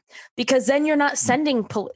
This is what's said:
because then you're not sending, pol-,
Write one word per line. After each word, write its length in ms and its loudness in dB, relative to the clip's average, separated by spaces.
because 300 0
then 180 2
you're 120 2
not 200 0
sending, 480 0
pol-, 320 -6